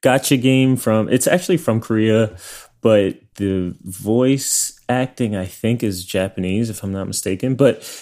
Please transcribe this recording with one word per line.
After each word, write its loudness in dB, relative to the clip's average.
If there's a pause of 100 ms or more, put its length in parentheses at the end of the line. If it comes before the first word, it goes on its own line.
gacha 2
game 4
from, 0
it's 2
actually 2
from 0
Korea, 0 (440)
but 2 (160)
the -2
voice -2
acting, -2
I -4
think, -2
is -4
Japanese, -2
if -12
I'm -6
not -6
mistaken. -4
But 4 (260)